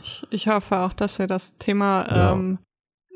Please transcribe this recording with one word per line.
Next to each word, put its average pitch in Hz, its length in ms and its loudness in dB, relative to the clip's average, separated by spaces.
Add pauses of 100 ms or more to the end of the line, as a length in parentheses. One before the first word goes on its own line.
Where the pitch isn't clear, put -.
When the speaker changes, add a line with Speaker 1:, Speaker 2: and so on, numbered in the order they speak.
Speaker 1:
Ich, - 260 -14
ich - 180 -2
hoffe 208 320 2
auch, 185 140 -2
dass - 260 -2
wir 190 80 0
das 185 300 -6
Thema, 202 500 0
Speaker 2:
Ja. 185 260 4
Speaker 1:
ähm, 185 260 -2 (560)